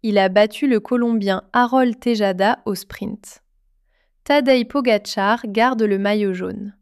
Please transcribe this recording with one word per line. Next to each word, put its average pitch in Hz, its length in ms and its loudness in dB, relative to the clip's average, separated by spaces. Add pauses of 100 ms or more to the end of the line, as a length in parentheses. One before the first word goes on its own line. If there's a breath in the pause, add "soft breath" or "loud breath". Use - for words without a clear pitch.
Il 208 140 2
a 190 100 4
battu 214 380 2
le 233 140 2
Colombien 220 600 -2 (100)
Harold 247 460 2
Tejada 208 640 0
au 202 100 -4
sprint. - 680 -14 (800)
Tadej 262 420 2
Pogacar 220 800 0
garde 226 360 0
le 202 160 0
maillot 202 340 0
jaune. 185 500 -10